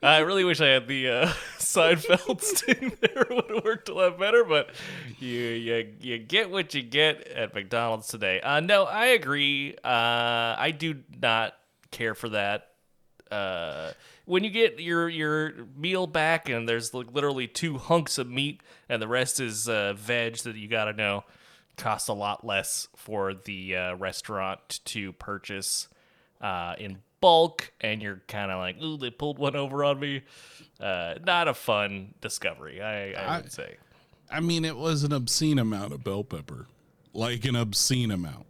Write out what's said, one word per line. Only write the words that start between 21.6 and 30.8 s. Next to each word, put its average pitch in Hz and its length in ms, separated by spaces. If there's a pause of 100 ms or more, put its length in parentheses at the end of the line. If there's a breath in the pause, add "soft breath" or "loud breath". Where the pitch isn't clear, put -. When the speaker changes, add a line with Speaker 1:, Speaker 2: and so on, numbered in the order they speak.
Speaker 1:
costs 107 300
a 113 60
lot 101 320
less - 500
for 98 380
the, 95 420
uh, 90 200
restaurant 95 920
to 98 280
purchase, - 760 (540 soft breath)
uh, 87 360
in 95 220 (220)
bulk, 170 500 (100)
and 107 220
you're 101 240
kinda 98 300
like, 92 240
"Ooh, 156 160
they 131 120
pulled 143 300
one 139 160
over 139 280
on 143 160
me." 139 220 (580 loud breath)
Uh, 90 360 (100)